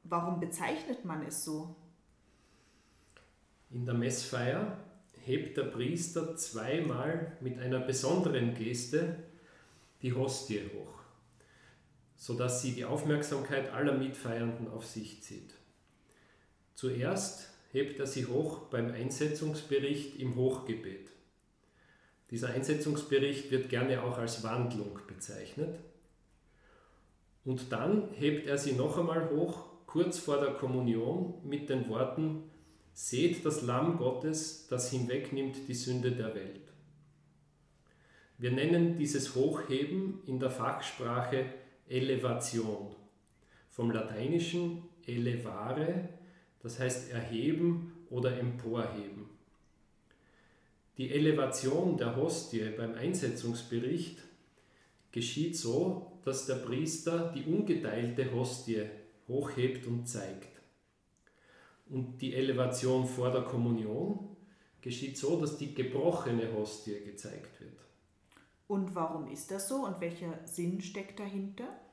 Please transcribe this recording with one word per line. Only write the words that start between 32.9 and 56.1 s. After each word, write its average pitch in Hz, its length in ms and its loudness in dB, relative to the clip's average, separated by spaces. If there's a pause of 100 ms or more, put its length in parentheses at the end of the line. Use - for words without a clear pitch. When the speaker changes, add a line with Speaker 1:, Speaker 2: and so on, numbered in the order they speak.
Speaker 2:
„Seht 165 500 2
das 151 200 2
Lamm 131 340 4
Gottes, 156 720 0
das 123 240 0
hinwegnimmt 135 760 -2
die 131 60 -2
Sünde 123 380 0
der 110 240 -2
Welt.“ 95 360 -10 (1700)
Wir 123 140 0
nennen 170 440 6
dieses 139 380 2
Hochheben 151 960 2
in 131 120 0
der 127 120 2
Fachsprache 127 960 0 (440)
Elevation, 117 1080 0 (760)
vom 117 180 0
lateinischen 165 920 0 (240)
elevare, 120 1040 0 (520)
das 117 180 -8
heißt 127 320 0
erheben 147 1000 2
oder 123 260 2
emporheben. 110 880 -2 (1700)
Die 127 120 -2
Elevation 147 880 4
der 120 180 2
Hostie 131 640 0
beim 113 160 -2
Einsetzungsbericht 127 1300 -2 (880)
geschieht 151 460 -2
so, 151 500 0 (160)